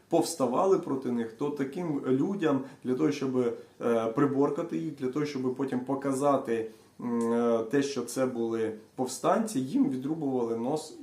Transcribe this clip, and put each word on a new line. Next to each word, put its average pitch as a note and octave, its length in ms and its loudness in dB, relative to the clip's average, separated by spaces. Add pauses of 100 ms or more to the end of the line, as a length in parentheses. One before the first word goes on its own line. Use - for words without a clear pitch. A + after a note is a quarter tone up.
повставали E3 680 2
проти C3 320 -2
них, A#2 200 -2
то D3 180 -2
таким C#3+ 580 -2
людям, C#3 560 2 (200)
для B2+ 120 0
того, D#3 160 2
щоб, C3 260 -2
е, A#2 680 0
приборкати C#3+ 720 2
їх, D#3+ 180 -6
для C3 120 -4
того, D3 180 -2
щоб B2+ 300 -2
потім C3+ 240 -2
показати, C3 920 0 (300)
м, A#2 320 0
е, A#2 300 4
те, C#3 200 2
що C#3 180 -2
це C3 240 -2
були A2+ 480 -2 (220)
повстанці, E3 640 0
їм D#3+ 300 2
відрубували C3 680 -2
нос C#3 460 -4